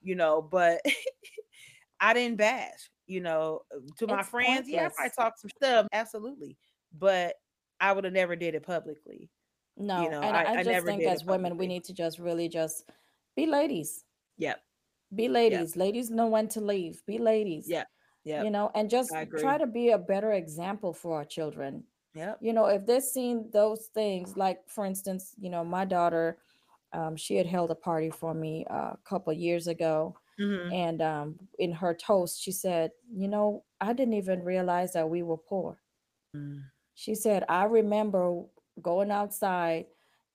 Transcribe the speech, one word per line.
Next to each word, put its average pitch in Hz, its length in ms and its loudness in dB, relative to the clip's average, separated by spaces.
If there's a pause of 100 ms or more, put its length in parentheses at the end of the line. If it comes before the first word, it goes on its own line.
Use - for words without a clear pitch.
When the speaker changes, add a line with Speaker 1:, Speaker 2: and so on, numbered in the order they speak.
Speaker 1:
you 185 140 -4
know, 160 260 4
but 170 440 4
<laughs> - 1160 -6
I 214 140 6
didn't 240 240 0
bash, 220 520 0 (160)
you 185 140 -6
know, 160 420 -2 (120)
uh, 147 40 -10 (200)
to 226 80 -4
my 202 160 0
Speaker 2:
It's - 20 0
Speaker 1:
friends. 247 440 0
Yeah, 320 180 0
I - 80 -2
probably 262 160 -2
Speaker 2:
pointless. - 80 -10
Speaker 1:
talked 226 220 0
some 208 100 -16
stuff, 240 420 4
absolutely, 214 680 -6 (340)
but 180 440 2 (440)
I 196 120 6
woulda 190 180 0
never 180 260 2
did 170 180 -4
it 147 100 -4
publicly. - 640 -8 (640)
You 170 140 0
Speaker 2:
No, - 20 -2
Speaker 1:
know, 147 120 -4
Speaker 2:
and - 140 2
Speaker 1:
I, 165 120 4
Speaker 2:
I - 80 2
Speaker 1:
I 185 80 0
Speaker 2:
just 185 200 2
Speaker 1:
never - 20 -2
Speaker 2:
think - 200 0
Speaker 1:
did 185 80 4
it - 0 -
Speaker 2:
as 160 100 -6
women, 180 320 -2
we 185 100 -2
Speaker 1:
publicly. - 20 -4
Speaker 2:
need 180 160 -6
to 185 100 -14
just 165 240 -4
really 170 300 -2
just 160 400 -4 (480)
be 294 100 2
ladies. 285 580 0 (320)
Speaker 1:
Yep. 147 260 -6 (520)
Speaker 2:
Be 226 140 0 (180)
Speaker 1:
Yep. 175 220 2
Speaker 2:
ladies. 160 80 -8
Ladies 220 340 -2
know 226 160 2
when 220 220 2
to 220 120 -6
leave. 196 460 -4
Be 214 120 -4
ladies. 208 580 0
Speaker 1:
Yep. 143 120 -6 (360)
Yep. 151 240 -4
Speaker 2:
You - 20 0
know, 208 240 0
and 214 160 0
just 247 260 0
Speaker 1:
I 160 60 -4 (140)
Speaker 2:
try 269 220 2
Speaker 1:
agree. - 0 -
Speaker 2:
to 302 80 4
be 233 240 2
a 208 80 6
better 196 340 0
example 175 600 -4
for 165 240 -6
our 147 80 -4
children. 147 600 -8 (300)
Speaker 1:
Yep. 175 260 -8
Speaker 2:
You 226 120 0
know, 220 140 6
if 196 200 2
they're 240 140 4
seeing 240 500 -4
those 214 380 2
things, 190 480 -2
like, 190 320 -2
for 208 160 -6
instance, 190 540 -6
you 185 120 -8
know, 170 140 -4
my 180 200 -2
daughter, 170 540 2 (540)
um, 160 240 -6
she 202 200 -4
had 185 100 4
held 170 240 0
a 160 60 0
party 160 340 -2
for 160 240 -6
me, 160 320 -6
uh, - 280 -6
a - 100 -16
couple 190 280 -4
years 170 360 -2
ago, 165 500 0 (220)
Speaker 1:
Mm-hmm. 190 300 -2
Speaker 2:
and, 170 320 -2
um, 156 460 -4 (100)
in 175 140 0
her 170 220 0
toast, 180 460 0
she 190 120 -6
said, 170 400 0 (200)
"You 196 160 -4
know, 208 360 0 (160)
I 202 120 0
didn't 240 220 2
even 185 300 0
realize 180 500 2
that 160 160 2
we 175 120 0
were 165 160 -2
poor." 160 440 -6 (520)
Speaker 1:
Mm. 143 360 -10 (240)
Speaker 2:
She - 200 -6
said, 208 340 2
"I 180 160 4
remember 208 800 2 (360)
going 185 300 2
outside 185 760 0 (480)